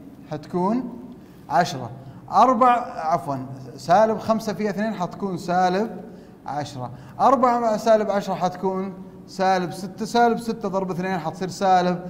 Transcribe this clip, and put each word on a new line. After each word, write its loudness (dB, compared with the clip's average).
حتكون -2
عشرة. 0
أربعة، 6
عفوًا، -2
سالب 4
خمسة -2
في -2
اثنين -2
حتكون -4
سالب 2
عشرة. -6
أربعة 6
مع 2
سالب 4
عشرة 0
حتكون -2
سالب 0
ستة. -8
سالب 4
ستة -6
ضرب -2
اثنين -2
حتصير -6
سالب 2